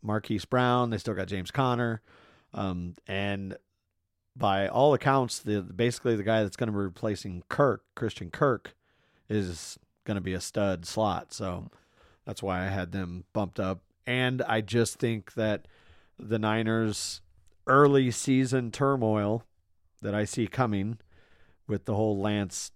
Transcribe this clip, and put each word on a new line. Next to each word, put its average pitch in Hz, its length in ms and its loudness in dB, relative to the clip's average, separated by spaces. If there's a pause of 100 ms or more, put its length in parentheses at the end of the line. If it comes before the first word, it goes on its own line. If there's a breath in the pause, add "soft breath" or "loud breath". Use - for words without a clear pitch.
Marquise 107 420 -2
Brown. 123 460 2
They 107 80 -2
still 107 160 -4
got 92 140 -4
James 92 220 -6
Conner. 120 520 0 (500 soft breath)
Um, 90 420 -4 (120)
and 98 500 -4 (800)
by 98 320 2
all 139 260 4
accounts, 135 440 2
the, 104 240 -2
basically 117 540 0
the 104 60 -2
guy 110 200 2
that's 98 140 -4
gonna 113 160 -2
be 101 60 -2
replacing 95 680 -4
Kirk, 127 360 2 (100)
Christian 101 360 -6
Kirk, - 440 0 (540)
is 95 500 -4 (260)
gonna 101 160 -4
be 92 140 -4
a 90 60 -4
stud 95 460 -2
slot. 104 460 -2
So 90 380 -8 (540 soft breath)
that's - 180 -10
why 92 240 -2
I - 20 -2
had 92 240 -4
them 90 400 -6
bumped 101 280 -2
up. 95 200 -2 (260)
And 127 360 0
I 110 180 0
just 110 380 0
think 113 360 -4
that 107 340 -2 (500 soft breath)
the 113 200 -2
Niners' 110 840 0 (460)
early 139 440 8
season 127 640 2
turmoil 113 720 2 (580)
that 104 120 -2
I 104 100 2
see 110 240 -2
coming 110 500 0 (720 soft breath)
with 104 160 -4
the 110 100 -2
whole 107 240 2
Lance 101 580 -2